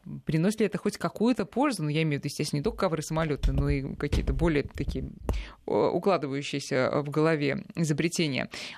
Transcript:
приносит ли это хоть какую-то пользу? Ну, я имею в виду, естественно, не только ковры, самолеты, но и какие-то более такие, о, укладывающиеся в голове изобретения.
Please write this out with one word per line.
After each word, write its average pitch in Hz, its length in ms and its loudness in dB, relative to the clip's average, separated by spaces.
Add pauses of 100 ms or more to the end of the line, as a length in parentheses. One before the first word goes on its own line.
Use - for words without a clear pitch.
(260)
приносит 170 340 2
ли 214 60 4
это - 100 -2
хоть - 220 -2
какую-то 208 480 0
пользу? 240 360 0
Ну, 151 60 0
я 151 140 2
имею 147 180 0
в - 20 -16
виду, - 40 -4
естественно, 147 320 -2
не 143 40 -2
только - 180 -2
ковры, 165 220 0
самолеты, 156 500 0
но 139 180 2
и 139 240 0
какие-то - 400 0
более 156 300 2
такие, - 460 -6 (540)
о, 117 240 2
укладывающиеся 139 1080 0
в 147 120 0
голове 147 560 2 (100)
изобретения. 156 760 0 (280)